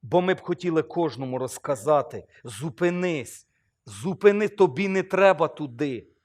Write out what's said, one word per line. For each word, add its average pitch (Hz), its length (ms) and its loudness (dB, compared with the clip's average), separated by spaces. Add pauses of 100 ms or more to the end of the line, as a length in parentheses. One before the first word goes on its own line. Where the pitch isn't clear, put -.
Бо 165 160 2
ми 185 120 2
б - 80 -4
хотіли 170 420 -2
кожному 131 540 -4
розказати: 127 880 -2 (200)
«Зупинись, 165 1040 -4 (380)
зупини, 196 640 2
тобі 196 400 2
не 190 160 0
треба 185 440 4
туди». 139 600 -6 (180)